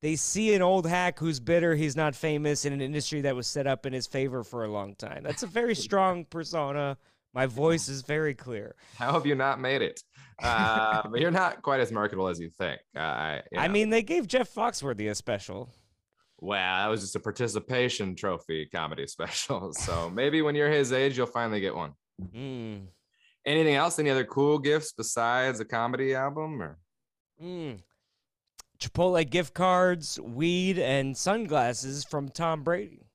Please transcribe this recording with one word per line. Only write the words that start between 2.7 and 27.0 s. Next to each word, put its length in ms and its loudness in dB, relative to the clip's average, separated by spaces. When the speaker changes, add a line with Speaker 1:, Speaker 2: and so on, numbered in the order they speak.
Speaker 1:
an 80 -2
industry 420 -2
that 120 0
was 140 -4
set 180 -2
up 180 0
in 80 -4
his 140 -4
favor 380 -2
for 200 -6
a 40 -2
long 260 -4
time. 300 -12
That's 180 -4
a 60 -6
very 260 0
Speaker 2:
<laughs> 140 -6
Speaker 1:
strong 360 2
persona. 760 -4
My 120 2
voice 420 2
is 140 -8
very 340 -2
clear. 400 -10
Speaker 2:
How 160 0
have 140 4
you 80 4
not 240 2
made 240 2
it? 180 -2
Uh, 600 4
Speaker 1:
<laughs> 80 -6
Speaker 2:
but 100 0
you're 120 2
not 300 2
quite 180 2
as 100 2
marketable 380 0
as 100 -4
you 120 -10
think. 280 -4
Uh, 60 -6
I, 500 -4
you 80 -6
Speaker 1:
I 80 2
Speaker 2:
know. 60 0
Speaker 1:
mean, 180 2
they 140 4
gave 240 -2
Jeff 260 0
Foxworthy 560 -2
a 60 -4
special. 580 -6
Speaker 2:
Wow, 440 0
that 40 2
was 120 0
just 160 -8
a 40 -2
participation 960 -2
trophy 580 -4
comedy 340 -6
<laughs> 20 -12
special. 640 -6
So 360 -4
maybe 320 0
when 140 0
you're 160 2
his 220 2
age, 240 2
you'll 100 2
finally 340 -2
get 140 -2
one. 200 -8
Speaker 1:
Mm. 640 -10
Speaker 2:
Anything 300 4
else? 240 2
Any 120 4
other 140 4
cool 360 2
gifts 320 2
besides 680 0
a 60 -4
comedy 500 0
album? 480 -4
Or? 160 -10